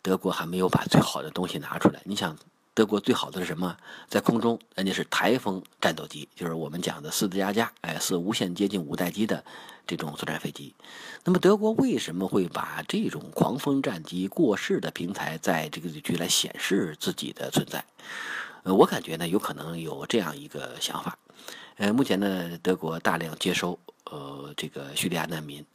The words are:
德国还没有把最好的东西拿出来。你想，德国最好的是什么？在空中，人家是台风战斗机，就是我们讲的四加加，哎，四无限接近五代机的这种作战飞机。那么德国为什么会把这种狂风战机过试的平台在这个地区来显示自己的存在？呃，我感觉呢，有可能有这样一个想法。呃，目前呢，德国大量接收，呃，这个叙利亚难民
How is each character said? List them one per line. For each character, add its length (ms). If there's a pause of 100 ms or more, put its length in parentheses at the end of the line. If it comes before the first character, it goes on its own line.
德 160
国 160
还 120
没 140
有 100
把 180
最 140
好 220
的 80
东 160
西 120
拿 200
出 120
来。 140
你 120
想， 200 (380)
德 100
国 140
最 160
好 160
的 100
是 60
什 100
么？ 200 (320)
在 120
空 200
中， 180 (160)
人 100
家 80
是 120
台 340
风 240 (180)
战 140
斗 120
机， 280
就 120
是 80
我 140
们 120
讲 200
的 100
四 180
加 240
加， 180 (120)
哎， 180
四 160
无 160
限 220
接 120
近 160
五 140
代 140
机 160
的 180 (420)
这 80
种 200
作 100
战 160
飞 100
机。 240 (500)
那 80
么 60
德 180
国 160
为 260
什 180
么 100
会 220
把 400
这 200
种 260
狂 240
风 220
战 220
机 240
过 300
试 240
的 100
平 220
台 260
在 300
这 120
个 100
地 100
区 160
来 100
显 320
示 400
自 140
己 200
的 180
存 160
在？ 180 (800)
呃， 100
我 120
感 160
觉 140
呢， 120
有 100
可 160
能 240
有 280
这 120
样 180
一 120
个 320
想 240
法。 140 (580)
呃， 160
目 120
前 160
呢， 420
德 140
国 240
大 160
量 220
接 160
收， 240 (260)
呃， 520
这 120
个 260
叙 140
利 80
亚 80
难 180
民 220 (100)